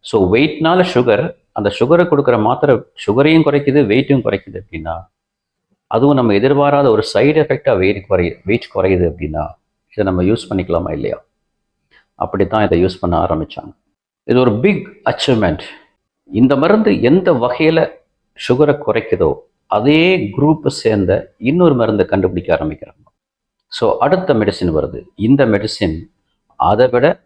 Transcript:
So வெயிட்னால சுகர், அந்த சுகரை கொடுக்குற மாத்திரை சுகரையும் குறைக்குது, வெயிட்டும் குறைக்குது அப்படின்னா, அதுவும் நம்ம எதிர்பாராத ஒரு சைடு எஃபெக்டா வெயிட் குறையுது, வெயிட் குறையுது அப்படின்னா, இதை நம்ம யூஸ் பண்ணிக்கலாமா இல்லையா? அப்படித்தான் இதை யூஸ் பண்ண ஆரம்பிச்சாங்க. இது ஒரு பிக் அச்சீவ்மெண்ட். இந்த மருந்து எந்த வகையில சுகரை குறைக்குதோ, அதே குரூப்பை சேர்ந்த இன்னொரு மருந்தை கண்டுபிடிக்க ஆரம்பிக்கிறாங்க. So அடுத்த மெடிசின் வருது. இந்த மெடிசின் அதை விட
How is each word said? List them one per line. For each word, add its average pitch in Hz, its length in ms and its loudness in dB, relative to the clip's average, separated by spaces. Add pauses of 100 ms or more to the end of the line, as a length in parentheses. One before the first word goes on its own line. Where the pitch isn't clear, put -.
So 117 100 0 (160)
வெயிட்னால 160 460 0 (140)
சுகர், 120 300 2 (340)
அந்த 104 100 -2 (100)
சுகரை 165 320 2
கொடுக்குற 143 260 2 (120)
மாத்திரை 131 260 2 (300)
சுகரையும் 151 420 2
குறைக்குது, 139 360 2 (100)
வெயிட்டும் 131 340 0
குறைக்குது 95 360 -6
அப்படின்னா, 82 340 -10 (1000)
அதுவும் 135 260 4
நம்ம 113 200 2
எதிர்பாராத 143 540 2
ஒரு 107 100 0 (100)
சைடு 143 300 2
எஃபெக்டா 139 380 -2
வெயிட் 98 280 -2
குறையுது, 90 280 -2 (100)
வெயிட் 113 260 -4
குறையுது 92 360 0
அப்படின்னா, 78 340 -8 (480)
இதை 104 180 -4
நம்ம 90 200 -2
யூஸ் 110 200 -4
பண்ணிக்கலாமா 87 480 -4
இல்லையா? - 200 -6 (1040)
அப்படித்தான் 98 420 -2
இதை 85 180 0
யூஸ் - 180 -4
பண்ண 87 120 -2 (100)
ஆரம்பிச்சாங்க. - 480 -6 (580)
இது 123 140 4
ஒரு 120 80 2 (100)
பிக் 202 240 0 (240)
அச்சீவ்மெண்ட். 113 540 -2 (680)
இந்த 127 220 2 (100)
மருந்து 208 300 2 (180)
எந்த 185 180 2 (140)
வகையில 156 360 0 (680)
சுகரை 143 280 2 (120)
குறைக்குதோ, 107 420 -2 (480)
அதே 143 260 2 (320)
குரூப்பை 147 360 0 (100)
சேர்ந்த 101 320 0 (360)
இன்னொரு 165 320 4
மருந்தை 107 320 0
கண்டுபிடிக்க 95 440 -2
ஆரம்பிக்கிறாங்க. - 480 -10 (760)
So - 60 -2 (200)
அடுத்த 151 360 0
மெடிசின் 95 380 -2
வருது. 69 220 -6 (260)
இந்த 139 160 4 (100)
மெடிசின் 98 440 -4 (720)
அதை 110 240 4
விட 120 120 2 (200)